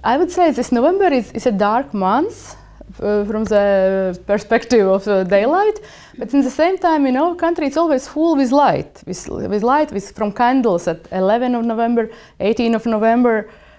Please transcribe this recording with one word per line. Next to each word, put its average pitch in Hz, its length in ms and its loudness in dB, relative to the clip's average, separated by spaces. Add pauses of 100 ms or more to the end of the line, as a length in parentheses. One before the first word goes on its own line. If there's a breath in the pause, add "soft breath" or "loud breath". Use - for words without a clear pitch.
I 247 140 2
would 349 140 0
say 349 200 2
this 240 200 -4
November 330 420 2
is, 240 200 -2
is - 120 -4
a 247 60 2
dark 208 420 0
month, 214 640 -2 (460 soft breath)
uh, 208 240 0
from 220 180 -4
the 190 840 2
perspective 214 640 2
of 190 160 2
the 196 200 0
daylight, 302 560 2 (380 loud breath)
but 226 160 -8
in 277 80 4
the 254 80 0
same 359 280 0
time, 320 280 2
you 262 60 2
know, 320 240 0
country 339 320 -2
is 277 80 -6
always 311 320 0
full 320 280 0
with 262 160 0
light, 208 540 0
with, - 220 -12
with 202 360 -4
light, 294 280 0
with, - 240 -10
from 196 160 -4
candles 240 560 0
at 160 240 -6
eleventh 226 440 0
of 233 100 -4
November, 233 440 -2 (300 loud breath)
eighteenth 226 360 0
of 220 100 -4
November, 226 640 0 (300 loud breath)